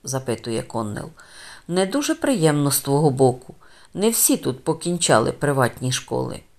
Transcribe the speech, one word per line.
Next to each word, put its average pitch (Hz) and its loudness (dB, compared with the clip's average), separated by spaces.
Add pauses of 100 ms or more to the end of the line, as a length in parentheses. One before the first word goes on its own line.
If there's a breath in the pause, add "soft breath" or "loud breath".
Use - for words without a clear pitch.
запитує 127 -6
Коннелл. 110 -6 (580 loud breath)
"Не 185 2
дуже 285 -2
приємно 156 2
з - 0
твого 143 2
боку. 131 2 (400 soft breath)
Не 202 2
всі 240 2
тут - -4
покінчали 160 2
приватні 127 -2
школи". 127 -6 (180)